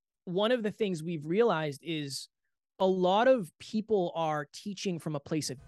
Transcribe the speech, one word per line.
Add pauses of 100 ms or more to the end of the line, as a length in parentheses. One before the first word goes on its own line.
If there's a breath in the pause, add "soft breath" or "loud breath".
(240)
one
of
the
things
we've
realized
is (520)
a
lot
of
people
are
teaching
from
a
place
of